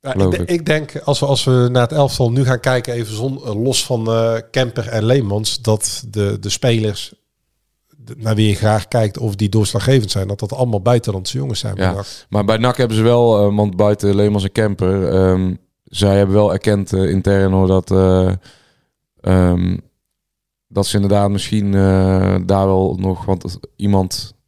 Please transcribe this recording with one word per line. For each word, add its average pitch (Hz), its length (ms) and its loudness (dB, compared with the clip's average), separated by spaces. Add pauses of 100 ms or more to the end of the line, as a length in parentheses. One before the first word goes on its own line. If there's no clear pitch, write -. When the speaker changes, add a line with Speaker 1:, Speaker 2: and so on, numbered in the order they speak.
Speaker 1:
ik 139 100 -10
Speaker 2:
geloof 98 240 2
Speaker 1:
de-, 180 80 -4
Speaker 2:
ik. 87 80 -6
Speaker 1:
ik 170 160 -2
denk, 156 380 -2
als - 160 0
we, 143 60 -2
als 139 180 0
we 123 280 4
naar 123 100 4
het 120 100 0
elftal 135 380 0
nu 131 140 0
gaan 123 160 0
kijken, 123 340 -2
even 110 200 -6
zon-, 131 300 -6
eh, 107 180 -4
los 135 240 -2
van, 117 240 -2
eh, 113 240 0 (160)
Kemper 120 380 -4
en 110 160 -2
Leemans, 110 560 -2
dat 110 480 -2
de, 104 320 -2
de 98 80 -8
spelers 110 640 -2 (840)
de-, 117 200 -20
naar 110 180 -2
wie 107 140 2
je 101 60 2
graag 107 340 0
kijkt 110 300 -2
of 107 180 -4
die 104 120 0
doorslaggevend 110 600 0
zijn, 95 180 -4
dat 98 120 -6
dat 101 120 -8
allemaal 120 300 -2
buitenlandse 113 560 -2
jongens 135 220 -6
zijn 101 140 -8
bij 95 100 -2
Speaker 2:
Ja, 92 80 0
Speaker 1:
nak. 98 140 -8 (220)
Speaker 2:
maar 104 160 0
bij 110 120 2
nak 123 200 0
hebben 117 200 0
ze 110 60 2
wel, 117 360 4 (100)
eh, 101 80 0
want 104 200 0
buiten 104 380 2
Leemans 101 300 2
en 95 80 -4
Kemper, 95 640 0
ehm, 92 400 2 (300)
zij 98 320 2
hebben 98 180 2
wel 104 180 4
erkend, 98 400 -2
eh, 95 180 2
intern, 95 420 2
hoor, 95 140 4
dat, 95 240 2
eh, 92 400 4 (920)
ehm, 90 560 2 (920)
dat 98 180 -2
ze - 80 -8
inderdaad 101 360 2
misschien, 101 440 -2
eh, 95 600 2 (120)
daar 98 200 2
wel 95 340 0
nog, 95 240 -4
want 90 340 -4 (180)
iemand 98 580 -2 (140)